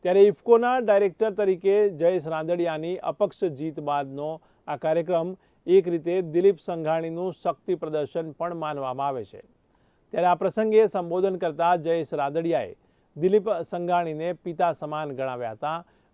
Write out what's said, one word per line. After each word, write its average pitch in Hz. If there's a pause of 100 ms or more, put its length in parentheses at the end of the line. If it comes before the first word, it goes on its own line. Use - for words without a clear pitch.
ત્યારે 190
ઇફકોના 233
ડાયરેક્ટર 208
તરીકે 196
જયેશ 165
રાંદડિયાની 165
અપક્ષ 180
જીત 151
બાદનો 143 (240)
આ 151
કાર્યક્રમ 165 (300)
એક 175
રીતે 175
દિલીપ 175
સંઘાણીનું 165
શક્તિ 175
પ્રદર્શન 156
પણ 170
માનવામાં 139
આવે 131
છે. - (680)
ત્યારે 175
આ 180
પ્રસંગે 214
સંબોધન 185
કરતા 170
જયેશ 165
રાંદડિયાએ 147 (400)
દિલીપ 190 (200)
સંઘાણીને 175
પિતા 170
સમાન 151
ગણાવ્યા 127
હતા 156 (300)